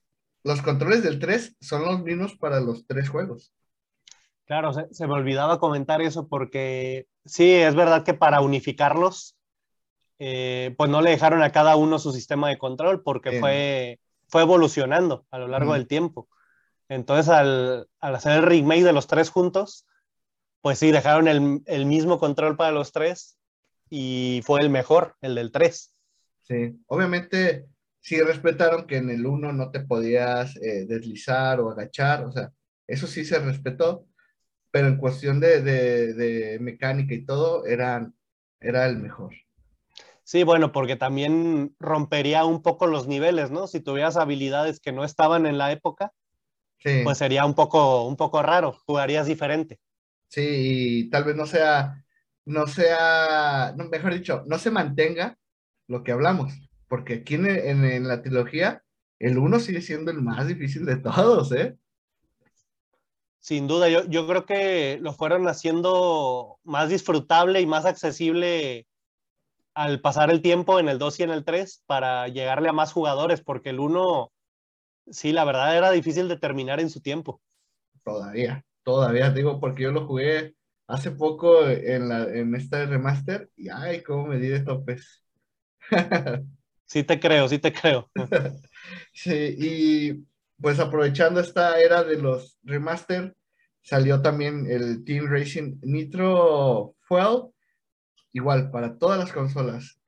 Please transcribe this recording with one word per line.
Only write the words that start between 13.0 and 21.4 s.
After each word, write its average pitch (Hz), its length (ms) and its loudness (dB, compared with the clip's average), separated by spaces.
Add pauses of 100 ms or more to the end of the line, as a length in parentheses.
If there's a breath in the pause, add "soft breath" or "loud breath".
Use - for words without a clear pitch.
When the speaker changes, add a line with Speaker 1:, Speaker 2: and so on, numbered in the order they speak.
Speaker 2:
porque 135 300 -4
Speaker 1:
Sí, 123 60 -2
Speaker 2:
fue, 139 600 -2
Speaker 1:
¿no? - 280 -20
Speaker 2:
fue 165 140 4
evolucionando 160 880 2
a 131 80 -14
lo 127 80 -10
largo 135 240 -2
Speaker 1:
Ujú. 151 80 2
Speaker 2:
del 123 80 -6
tiempo. 160 420 -4 (600)
Entonces, 139 400 0
al, 131 600 4 (120)
al 139 160 -4
hacer 147 160 0
el 156 100 4
remake 165 400 6
de 180 100 6
los 143 140 2
tres 160 240 2
juntos, 180 560 -2 (760)
pues 139 160 -2
sí, 156 120 6
dejaron 151 380 6
el, 143 380 2